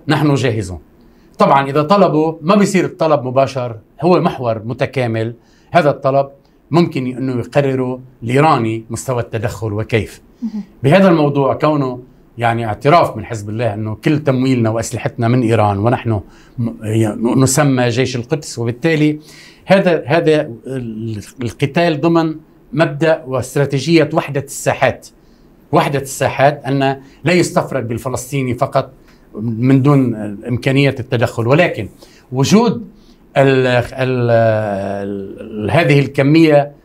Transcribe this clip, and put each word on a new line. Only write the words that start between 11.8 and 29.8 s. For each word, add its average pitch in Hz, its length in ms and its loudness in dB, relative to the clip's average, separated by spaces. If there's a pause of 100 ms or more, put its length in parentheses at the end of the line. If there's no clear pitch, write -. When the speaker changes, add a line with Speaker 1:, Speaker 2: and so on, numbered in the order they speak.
Speaker 1:
يعني 117 280 0
اعتراف 151 500 2
من 104 80 -8
حزب 104 260 -10
الله 110 240 -2
إنه 107 200 -6
كل 151 300 0
تمويلنا 127 460 2
وأسلحتنا 113 580 -4
من 127 140 2
إيران، 104 360 2
ونحن 113 420 0 (380)
م-، 117 100 -2 (160)
ي-، 110 320 0 (200)
نسمى 131 520 2
جيش 123 280 -2
القدس، 143 420 -6
وبالتالي 151 600 0 (480)
هذا، 175 400 2
هذا 151 340 2 (260)
ال-، 113 580 -8 (180)
القتال 147 580 -2
ضمن 165 340 2 (380)
مبدأ 156 540 0
واستراتيجية 143 840 0
وحدة 143 280 -2
الساحات. - 680 -4 (640)
وحدة 151 260 0
الساحات 135 680 0
أن 135 160 -2 (440)
لا 165 80 2
يستفرد 151 560 0
بالفلسطيني 123 680 -4
فقط 135 360 -4 (520)
من 123 400 2